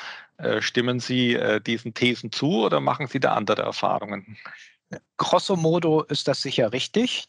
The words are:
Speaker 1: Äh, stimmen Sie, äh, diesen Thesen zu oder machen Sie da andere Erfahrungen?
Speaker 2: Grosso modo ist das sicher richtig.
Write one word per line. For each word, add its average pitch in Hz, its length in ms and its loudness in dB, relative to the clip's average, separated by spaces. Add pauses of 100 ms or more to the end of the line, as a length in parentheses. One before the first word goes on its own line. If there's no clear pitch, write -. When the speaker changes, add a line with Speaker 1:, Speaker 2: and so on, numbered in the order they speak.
(360)
Speaker 1:
Äh, 113 260 -2
stimmen 123 380 0
Sie, 123 340 2
äh, 107 260 0
diesen 117 320 -4
Thesen 120 380 0
zu 190 320 0
oder 170 160 4
machen 139 300 -2
Sie 139 100 -4
da 127 140 2
andere 110 300 0
Erfahrungen? 101 760 -4 (800)
Speaker 2:
Grosso 180 400 2
modo 160 460 4
ist - 260 -4
das 135 140 0
sicher 123 300 0
richtig. 214 560 0